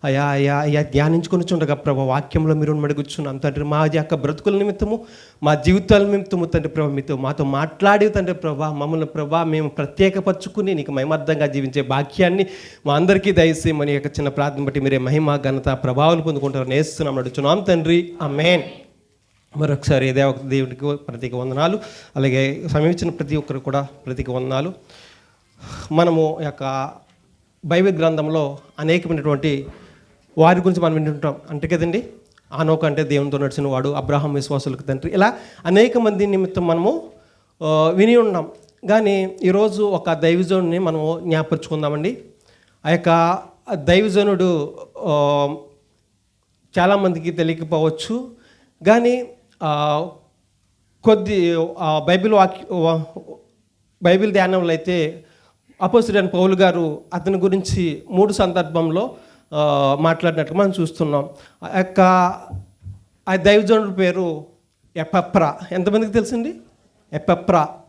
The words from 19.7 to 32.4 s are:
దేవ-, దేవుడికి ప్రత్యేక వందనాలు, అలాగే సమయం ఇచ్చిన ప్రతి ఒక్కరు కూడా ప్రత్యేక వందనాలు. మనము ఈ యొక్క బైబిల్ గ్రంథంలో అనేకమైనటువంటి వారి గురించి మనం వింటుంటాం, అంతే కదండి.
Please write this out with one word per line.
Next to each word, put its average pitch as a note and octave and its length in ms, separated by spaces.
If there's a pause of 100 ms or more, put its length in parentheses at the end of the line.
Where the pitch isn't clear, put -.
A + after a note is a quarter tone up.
దేవ-, C#3 320
దేవుడికి C3+ 520
ప్రత్యేక B2 400
వందనాలు, C#3 440 (360)
అలాగే C3+ 520
సమయం D3+ 220
ఇచ్చిన F3 200
ప్రతి D#3 260
ఒక్కరు C#3+ 240
కూడా C#3 220
ప్రత్యేక C3 480
వందనాలు. C3 440 (1160)
మనము D#3+ 500
ఈ - 20
యొక్క C3+ 480 (720)
బైబిల్ F3+ 320
గ్రంథంలో D#3 600 (220)
అనేకమైనటువంటి D3+ 880 (680)
వారి E3+ 220
గురించి F3 220
మనం E3 120
వింటుంటాం, D3+ 420 (140)
అంతే D3+ 180
కదండి. E3+ 420 (440)